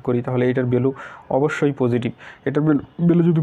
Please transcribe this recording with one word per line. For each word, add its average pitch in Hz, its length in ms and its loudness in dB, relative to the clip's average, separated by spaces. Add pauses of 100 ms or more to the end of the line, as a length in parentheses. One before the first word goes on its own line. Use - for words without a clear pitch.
করি, 120 180 0
তাহলে 123 280 0
এটার 127 140 0
ভ্যালু 123 280 0 (380)
অবশ্যই 143 420 0
পজিটিভ। 123 400 -2 (320)
এটার 147 200 -2
ভ্যালু, 151 140 4
ভ্যালু 170 540 2
যদি 156 100 0